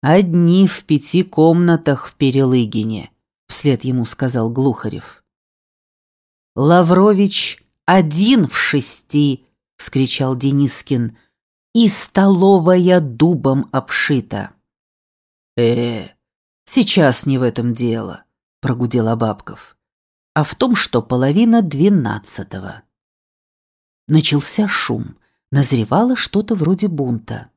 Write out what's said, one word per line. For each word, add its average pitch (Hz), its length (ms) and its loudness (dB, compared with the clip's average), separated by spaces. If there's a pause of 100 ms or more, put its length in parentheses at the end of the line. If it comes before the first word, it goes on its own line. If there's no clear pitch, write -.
"Одни 175 640 4
в - 180 -4
пяти 160 380 -2
комнатах 165 840 2
в - 60 -20
Перелыгине", 123 960 -2 (380)
вслед - 360 -2
ему 127 200 -2
сказал 123 460 -4
Глухарев. 120 720 -6 (1300)
"Лаврович 180 1080 2 (220)
один 185 640 2
в - 80 -8
шести!" - 880 -2 (300)
вскричал 131 600 -2
Денискин. 131 800 -2 (580)
"И 233 140 4
столовая 180 1120 4
дубом 135 720 0
обшита". - 800 -4 (1040)
"Э, 120 520 -2 (560)
сейчас - 600 2
не 135 120 0
в 123 40 -2
этом 120 320 -2
дело", 113 500 -6 (360)
прогудел 123 480 -2
Абабков, - 680 -6 (560)
"а 156 100 2
в - 120 -4
том, 247 220 0
что - 260 -2
половина 147 580 2
двенадцатого". 131 1200 -2 (1300)
Начался 151 600 0
шум, - 480 -6 (340)
назревало 139 680 0
что-то 214 380 -2
вроде 185 340 -2
бунта. 123 680 -6